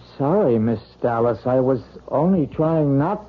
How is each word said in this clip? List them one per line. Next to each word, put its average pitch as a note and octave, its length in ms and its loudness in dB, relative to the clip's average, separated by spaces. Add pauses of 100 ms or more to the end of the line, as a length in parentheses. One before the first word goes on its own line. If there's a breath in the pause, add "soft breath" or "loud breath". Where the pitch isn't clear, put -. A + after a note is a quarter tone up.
(160)
sorry, C#3+ 420 2
Miss A2 220 0 (220)
Dallas. A#2 440 0
I B2+ 140 2
was B2+ 200 0 (280)
only D#3 380 0
trying D#3 520 0
not F3 300 -2